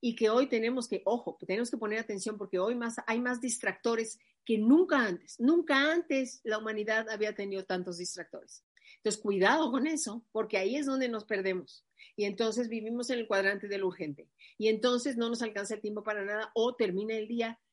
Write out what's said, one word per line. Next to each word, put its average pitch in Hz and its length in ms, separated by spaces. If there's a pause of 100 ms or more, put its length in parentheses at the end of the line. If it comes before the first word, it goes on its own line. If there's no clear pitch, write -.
Y 233 160
que 220 140
hoy 254 180
tenemos 240 400
que, 190 160
ojo, 220 320 (100)
tenemos 226 240
que 285 60
poner 214 220
atención 214 400
porque 196 200
hoy 214 160
más, 233 220 (100)
hay 226 140
más 247 200
distractores 226 800 (260)
que 226 140
nunca 277 480
antes. - 320
Nunca 302 540
antes 277 500
la 214 160
humanidad 220 520
había 214 240
tenido 196 300
tantos 185 340
distractores. - 640 (320)
Entonces, 214 240
cuidado 208 500
con 254 160
eso, 240 460
porque 220 240
ahí 196 200
es 294 100
donde 262 220
nos 220 160
perdemos. 190 600 (300)
Y 208 80
entonces 220 440
vivimos 233 420
en 247 80
el 226 80
cuadrante 202 420
de 196 100
lo 196 100
urgente. 156 420 (260)
Y 214 120
entonces 240 480
no 233 120
nos 233 140
alcanza 208 320
el 208 60
tiempo 208 220
para 208 220
nada 214 300
o 240 200
termina 214 420
el 214 120
día 233 320 (120)